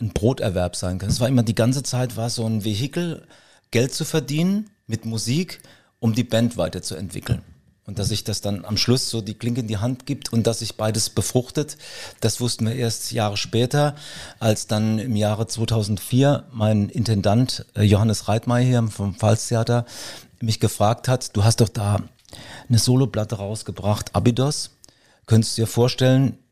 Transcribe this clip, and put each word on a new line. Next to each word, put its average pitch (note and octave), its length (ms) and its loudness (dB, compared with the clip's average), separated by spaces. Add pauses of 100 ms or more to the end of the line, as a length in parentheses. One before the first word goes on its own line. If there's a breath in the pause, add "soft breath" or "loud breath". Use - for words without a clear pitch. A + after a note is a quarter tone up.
ein G#2+ 100 -4
Broterwerb F#2 640 0
sein F#2 220 -4
kann. F#2+ 120 -4
Es - 100 0
war A#2+ 80 2
immer, B2+ 140 4
die G#2+ 140 -2
ganze C3 260 0
Zeit B2 340 -4
war A#2 140 -4
so A2+ 160 -4
ein A2 180 -2
Vehikel, C#3 600 -4 (460 soft breath)
Geld A#2+ 200 2
zu - 120 -6
verdienen D#3+ 680 -2 (160)
mit A2 180 -6
Musik, A#2 560 -4 (380 soft breath)
um A2+ 160 2
die A#2 100 2
Band A#2 320 0
weiterzuentwickeln. - 880 -4 (440)
Und G2+ 120 -10
dass G2 100 -2
sich G#2 140 -2
das - 180 -6
dann G2+ 240 -6
am G2+ 120 -4
Schluss A#2+ 340 2
so A2+ 100 -4
die G#2 140 -8
Klinke A#2+ 280 -4
in A2+ 40 -8
die G#2 120 -4
Hand B2 280 -4
gibt - 260 -6
und A#2 140 2
dass A2+ 140 0
sich A2 160 -8
beides G#2+ 340 -2
befruchtet, B2+ 680 -2 (440 loud breath)
das A2+ 200 0
wussten A#2 260 0
wir A#2 80 -2
erst A#2+ 380 -4
Jahre G#2 240 0
später, C#3+ 600 0 (420 loud breath)
als A2 280 0
dann A2 320 0
im A2 180 -2
Jahre G#2 300 0
zweitausendvier A#2 1040 2
mein G#2+ 360 2
Intendant, G#2+ 840 2
äh, G#2 80 2
Johannes G#2 460 4
Reitmeier A#2+ 360 2
hier B2 240 4
vom G2+ 260 -4
Pfalztheater A2+ 720 2 (540 loud breath)
mich A2+ 200 -2
gefragt G#2+ 480 2
hat, - 280 -2
„Du G2+ 60 4
hast A2+ 200 4
doch G#2+ 60 6
da G#2 320 0 (680 loud breath)
eine A#2 100 4
Soloplatte A#2 580 2
rausgebracht, G2+ 800 -4
Abydos, A#2+ 560 2 (560 soft breath)
könntest A2+ 320 4
du A2+ 40 0
dir A2 40 2
vorstellen, C3 720 2 (140)